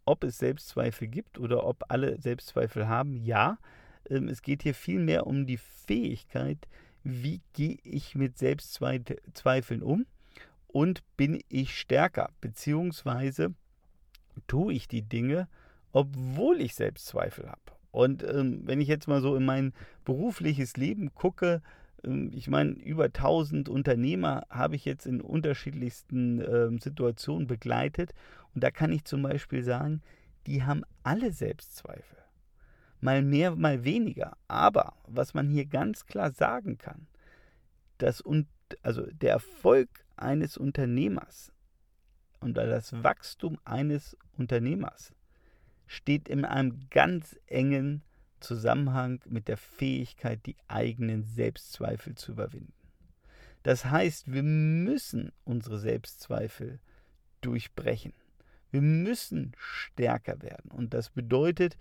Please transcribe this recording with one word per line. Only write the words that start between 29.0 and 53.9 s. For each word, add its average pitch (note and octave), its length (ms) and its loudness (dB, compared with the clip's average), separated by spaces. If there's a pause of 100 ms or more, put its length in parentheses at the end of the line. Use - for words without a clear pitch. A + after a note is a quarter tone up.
zum C#3 180 -2
Beispiel C#3 400 -2
sagen, C#3 400 -2 (440)
die C#3 180 0
haben C#3+ 180 0 (200)
alle G#3 300 0
Selbstzweifel. - 840 -8 (840)
Mal C3+ 220 4
mehr, D3 340 4
mal D3 280 2
weniger. G#3 520 0 (120)
Aber - 460 4 (120)
was - 280 -2
man C#3+ 140 0
hier C#3+ 180 2
ganz D3+ 400 -4
klar F#3 260 -2
sagen - 460 0
kann, - 280 -16 (920)
dass B2 220 2
und, D3+ 280 0 (340)
also A#2+ 280 -2
der - 200 2
Erfolg B2 580 4 (280)
eines C#3+ 400 -2
Unternehmers C#3 960 -2 (880)
und A#2+ 160 -4
das A2+ 460 -2
Wachstum - 640 -2
eines D3 520 -4 (200)
Unternehmers B2+ 760 -2 (720)
steht - 420 -2
in C#3 160 0
einem C3 460 0
ganz D#3+ 560 4
engen C#3 560 0 (380)
Zusammenhang B2+ 880 0
mit A2+ 180 -4
der A2 100 -2
Fähigkeit, B2+ 880 -4
die - 100 -12 (100)
eigenen A2+ 560 -2
Selbstzweifel A2+ 920 -6
zu - 180 -14
überwinden. - 400 -10 (920)
Das B2+ 220 2
heißt, D3+ 480 0